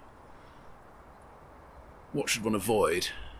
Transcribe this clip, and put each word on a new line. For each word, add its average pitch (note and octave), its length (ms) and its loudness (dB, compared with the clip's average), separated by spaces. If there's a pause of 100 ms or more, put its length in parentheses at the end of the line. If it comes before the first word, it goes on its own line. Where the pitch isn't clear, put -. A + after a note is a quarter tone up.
(2000)
What - 180 2
should A2+ 140 2
one A2 120 4
avoid? F#2+ 540 6 (300)